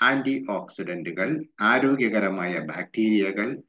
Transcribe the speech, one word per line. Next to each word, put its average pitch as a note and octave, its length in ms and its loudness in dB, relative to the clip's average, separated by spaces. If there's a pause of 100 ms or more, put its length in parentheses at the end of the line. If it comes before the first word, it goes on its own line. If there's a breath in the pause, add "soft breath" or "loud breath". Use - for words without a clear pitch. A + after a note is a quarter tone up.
ആന്റി C3+ 480 2
ഓക്സിഡന്റുകൾ, F2+ 960 -4 (160)
ആരോഗ്യകരമായ G#2+ 960 2
ബാക്ടീരിയകൾ G#2 1120 0